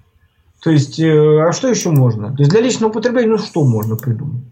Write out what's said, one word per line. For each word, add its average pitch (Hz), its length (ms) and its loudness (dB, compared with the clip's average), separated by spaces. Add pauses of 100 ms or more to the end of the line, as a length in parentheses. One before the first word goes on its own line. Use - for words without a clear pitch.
(640)
То 165 60 0
есть, 135 300 2
э, 156 420 4
а 165 100 2
что - 160 -4
еще 208 240 -2
можно? 113 380 0
То - 140 -8
есть 143 80 4
для 220 100 4
личного 220 300 0
потребления, 233 400 0
ну 220 60 2
что 165 280 -2
можно 110 320 -2
придумать? 131 540 -6